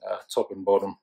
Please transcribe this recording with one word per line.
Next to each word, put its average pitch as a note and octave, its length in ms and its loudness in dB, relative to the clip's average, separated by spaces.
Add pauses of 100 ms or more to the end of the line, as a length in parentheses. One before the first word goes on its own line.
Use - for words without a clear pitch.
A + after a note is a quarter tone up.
uh, G2 100 -2 (140)
top A2 200 -2
and F#2+ 120 -10
bottom G2 380 2